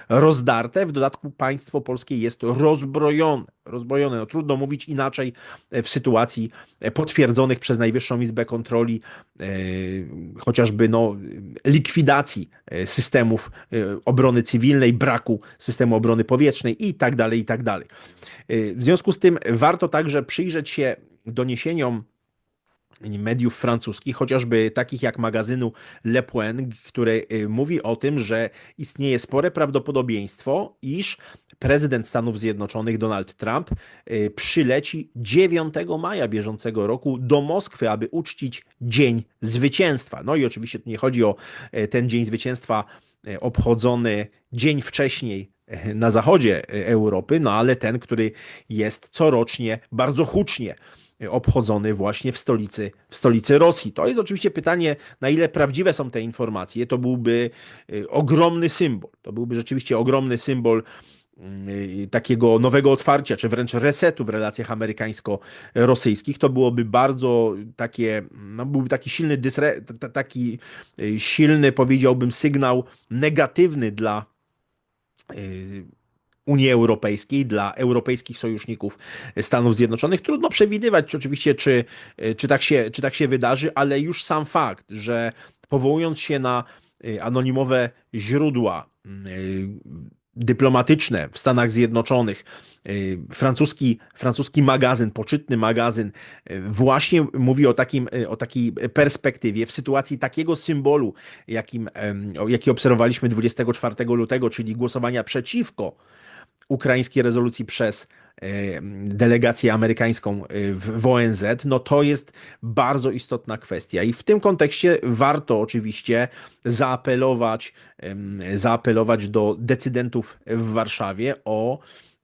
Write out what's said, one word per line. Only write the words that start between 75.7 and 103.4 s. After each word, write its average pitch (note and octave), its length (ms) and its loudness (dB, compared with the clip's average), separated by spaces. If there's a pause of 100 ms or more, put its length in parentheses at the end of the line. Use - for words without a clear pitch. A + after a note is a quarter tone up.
Unii C3+ 240 6
Europejskiej, A#2 760 2
dla G#2 260 -2
europejskich B2 640 -2
sojuszników G#2+ 600 -8 (420)
Stanów A#2+ 360 4
Zjednoczonych. A#2+ 440 2
Trudno - 280 0
przewidywać, G#3 580 2
czy - 100 -6
oczywiście, C#3 380 0
czy, B2+ 300 2 (320)
e, A2 180 -4
czy B2+ 140 -4
tak C#3 140 2
się, A#2+ 300 2
czy - 100 -10
tak C3+ 120 -2
się C#3+ 140 0
wydarzy, B2+ 460 0
ale C#3 260 0
już D#3+ 240 -6
sam D#3 200 -2
fakt, C#3+ 460 -2
że A2+ 420 -4 (360)
powołując D3+ 520 0
się C#3+ 180 -2
na, B2 260 -2 (400)
e, G#2+ 180 -8
anonimowe B2+ 680 0 (240)
źródła, A#2 760 0 (140)
mm, G2 220 -16
e, F#2+ 40 -14 (1080)
dyplomatyczne B2 960 2
w - 60 -16
Stanach B2 320 2
Zjednoczonych, A2+ 760 2 (400)
e, G2 80 -10 (420)
francuski, C3 640 2 (160)
francuski C3 480 0
magazyn, B2+ 480 4
poczytny C3 460 -4
magazyn, A2+ 560 0 (320)
e, F#2+ 160 -10
właśnie C3 720 2
mówi C3 320 4
o A#2+ 80 6
takim, B2+ 340 -2 (140)
e, F#2+ 60 -6
o A2 80 -8
takiej A#2+ 360 -4
perspektywie B2 920 0
w - 60 -8
sytuacji C3+ 460 -2
takiego D#3 380 -2
symbolu, C#3+ 580 0 (340)
jakim, A2 460 -6
em, G2+ 440 -8
o-, G#2 100 -2
jaki B2 220 2
obserwowaliśmy A#2+ 580 4
dwudziestego A#2 440 -2